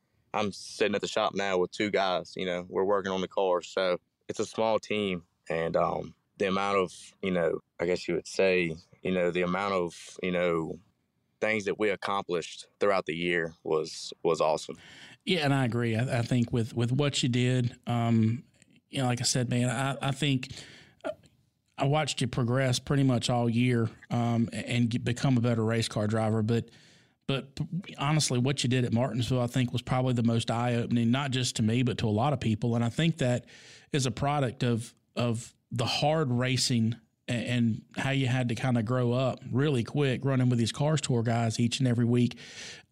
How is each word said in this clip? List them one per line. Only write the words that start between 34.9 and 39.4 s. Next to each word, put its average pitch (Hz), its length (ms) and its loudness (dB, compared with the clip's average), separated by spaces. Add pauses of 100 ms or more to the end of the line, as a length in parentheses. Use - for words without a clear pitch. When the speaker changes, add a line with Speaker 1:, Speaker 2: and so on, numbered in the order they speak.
Speaker 2:
of 120 400 -2 (160)
the 120 140 -2
hard 147 480 0
racing 123 640 0 (320)
a-, 123 40 -4
and 117 500 0 (160)
how 135 120 -2
you 135 160 0
had 123 220 0
to 117 60 -2
kinda 120 280 0
grow 123 300 0
up 127 280 0 (120)